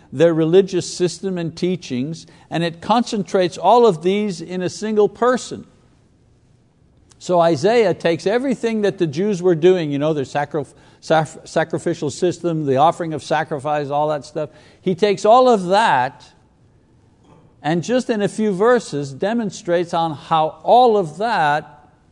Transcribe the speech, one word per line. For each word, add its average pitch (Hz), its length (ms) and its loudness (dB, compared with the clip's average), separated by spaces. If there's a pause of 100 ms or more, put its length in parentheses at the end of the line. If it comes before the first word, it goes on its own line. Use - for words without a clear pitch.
(120)
their 165 220 2
religious 170 580 2
system 180 460 -4
and 165 180 -8
teachings, 160 680 -6 (240)
and 160 140 -4
it 165 180 -6
concentrates 202 760 -2
all 214 280 4
of 165 160 2
these 190 400 -2
in 180 200 -8
a 175 80 -4
single 208 380 0
person. 226 580 -4 (1500)
So 175 200 0
Isaiah 170 540 2
takes 170 320 -2
everything 226 560 -2
that 196 160 -2
the 170 100 0
Jews 175 360 -2
were 180 120 4
doing, 165 360 2
you 139 80 -2
know, 156 140 0
their 143 120 -4
sacri-, 143 400 -4 (360)
sac-, - 460 -2
sacrificial 160 640 -4
system, 170 560 -2
the 131 120 0
offering 165 360 0
of 139 80 -8
sacrifice, 151 680 -4
all 147 200 -2
that 147 160 -6
stuff. 151 240 -10 (320)
He 185 140 -2
takes 202 280 0
all 247 240 6
of 208 200 2
that, 175 600 0 (1300)
and 160 220 -2
just 240 260 -2
in 214 120 -2
a 196 60 0
few 214 240 -2
verses 180 640 0
demonstrates 180 800 -4
on 165 220 -2
how 156 480 -2
all 233 340 6
of 156 220 -2
that 160 720 -2 (220)